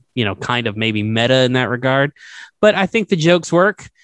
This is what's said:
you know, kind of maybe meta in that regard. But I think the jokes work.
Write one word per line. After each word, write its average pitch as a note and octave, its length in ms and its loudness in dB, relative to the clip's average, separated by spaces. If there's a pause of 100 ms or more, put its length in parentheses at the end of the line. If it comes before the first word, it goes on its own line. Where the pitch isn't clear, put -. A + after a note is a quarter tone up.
(140)
you A#2+ 120 -2
know, F#2 100 -4
kind A#2+ 320 -4
of G#2 100 -8
maybe A2 240 -2
meta A#2 420 2
in B2+ 100 0
that B2+ 160 0
regard. C3 420 -2 (500)
But G#3 140 4
I F#3+ 100 0
think A3 240 -4
the G3 60 0
jokes E3+ 360 2
work. F#3 380 0 (140)